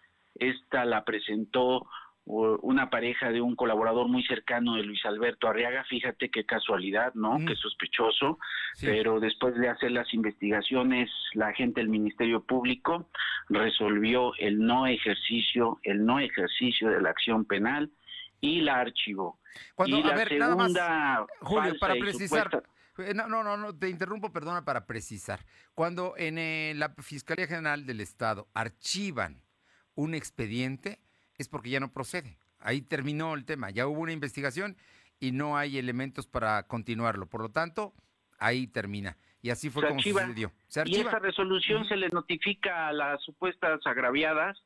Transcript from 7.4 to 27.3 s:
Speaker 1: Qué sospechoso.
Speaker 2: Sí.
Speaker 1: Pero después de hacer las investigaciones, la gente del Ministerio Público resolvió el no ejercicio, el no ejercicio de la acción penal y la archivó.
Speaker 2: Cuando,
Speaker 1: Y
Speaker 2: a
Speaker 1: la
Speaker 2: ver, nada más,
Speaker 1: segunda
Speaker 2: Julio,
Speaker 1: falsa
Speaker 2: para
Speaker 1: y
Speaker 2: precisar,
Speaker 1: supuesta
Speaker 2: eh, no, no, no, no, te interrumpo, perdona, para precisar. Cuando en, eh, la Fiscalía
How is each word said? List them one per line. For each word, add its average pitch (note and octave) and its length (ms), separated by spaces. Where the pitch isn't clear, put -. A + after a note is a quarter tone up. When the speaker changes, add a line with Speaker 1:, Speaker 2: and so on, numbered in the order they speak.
Speaker 1:
Qué A#2 80
sospechoso. A#2 800
Speaker 2:
Sí. - 100
Speaker 1:
Pero A2 340
después A#2 360
de B2 140
hacer A#2+ 240
las A#2+ 200
investigaciones, A#2 960
la G#2+ 200
gente B2 280
del A2 80
Ministerio A2 540
Público B2+ 680
resolvió A2 880
el G#2 220
no A#2+ 260
ejercicio, A#2 960
el G#2 240
no B2 140
ejercicio A2+ 680
de F#2+ 120
la F2+ 80
acción A2 360
penal B2+ 440
y D#3+ 200
la C#3 180
archivó. G2+ 600
Speaker 2:
Cuando, C#3+ 240
Speaker 1:
Y D3+ 60
Speaker 2:
a D#3 40
Speaker 1:
la D3 80
Speaker 2:
ver, G#3+ 220
nada C#3+ 180
más, F3+ 160
Speaker 1:
segunda D#3 540
Speaker 2:
Julio, D#3 240
Speaker 1:
falsa E3 160
Speaker 2:
para - 180
Speaker 1:
y - 20
Speaker 2:
precisar, G3+ 440
Speaker 1:
supuesta - 260
Speaker 2:
eh, F#3+ 160
no, A3 140
no, A3 160
no, G#3 140
no, G#3 200
te F#3 120
interrumpo, F#3+ 420
perdona, E3 320
para B2+ 220
precisar. G#2+ 540
Cuando F3 440
en, D#3+ 200
eh, D#3+ 380
la D3+ 140
Fiscalía D3+ 580